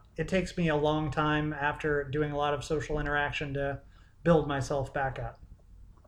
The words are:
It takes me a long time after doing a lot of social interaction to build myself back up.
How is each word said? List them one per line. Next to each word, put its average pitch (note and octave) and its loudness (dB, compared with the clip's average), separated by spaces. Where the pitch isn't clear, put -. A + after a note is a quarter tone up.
It D#3+ -2
takes F#3 0
me E3+ 2
a D3+ 4
long D3+ 2
time D3+ 2
after D3 0
doing D3 0
a C#3+ -4
lot D3 2
of C3+ -4
social D3+ -2
interaction C#3+ -2
to C#3 -2
build D#3+ 6
myself C#3 -2
back C3+ -2
up. A#2 -10